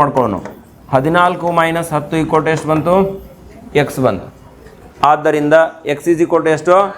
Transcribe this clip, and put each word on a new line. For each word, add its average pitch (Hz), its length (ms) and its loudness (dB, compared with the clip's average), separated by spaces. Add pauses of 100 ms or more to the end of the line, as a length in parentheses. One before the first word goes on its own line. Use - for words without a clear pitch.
ಮಾಡ್ಕೊಳ್ಳೋಣ. 127 360 0 (580)
ಹದಿನಾಲ್ಕು 170 520 0 (140)
ಮೈನಸ್ 165 360 -2
ಹತ್ತು 147 280 -4
equal 156 220 0
to 156 100 0
ಎಷ್ಟು 151 160 -6
ಬಂತು, 156 220 0 (880)
ಎಕ್ಸ್ - 240 -8
ಬಂತು. 101 200 -4 (840)
ಆದ್ದರಿಂದ 151 480 2 (360)
ಎಕ್ಸ್ 143 200 -6
is 160 120 0
equal 165 220 0
to 160 100 2
ಎಷ್ಟು, 175 200 2 (220)